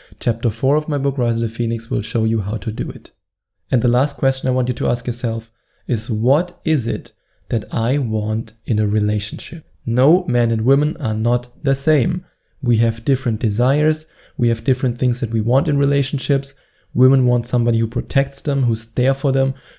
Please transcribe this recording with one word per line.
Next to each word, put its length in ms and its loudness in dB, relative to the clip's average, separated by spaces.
chapter 300 -2
four 260 0
of 100 -2
my 120 -2
book, 180 -2
Rise 200 0
of 40 -2
the 80 0
Phoenix, 400 -4
will 140 -2
show 220 -2
you 180 0
how 160 -4
to 120 -6
do 200 -6
it. 220 -14
And 100 2
the 80 2
last 300 0
question 300 0
I 40 0
want 160 0
you 60 0
to 120 -4
ask 200 -2
yourself 440 -4
is, 240 -2
"What 540 0
is 220 0
it 260 -6
that 240 -2
I 240 0
want 560 -2
in 120 2
a 80 2
relationship?" 800 -2
No, 420 4
men 220 2
and 120 0
women 360 2
are 160 -2
not 340 0
the 120 2
same. 500 0
We 160 2
have 260 0
different 360 0
desires, 680 0
we 120 2
have 160 -2
different 340 0
things 220 0
that 100 -4
we 100 -2
want 260 2
in 120 0
relationships. 760 0
Women 320 6
want 220 2
somebody 320 0
who 80 0
protects 560 -2
them, 220 0
who's 220 0
there 280 0
for 180 -2
them, 220 0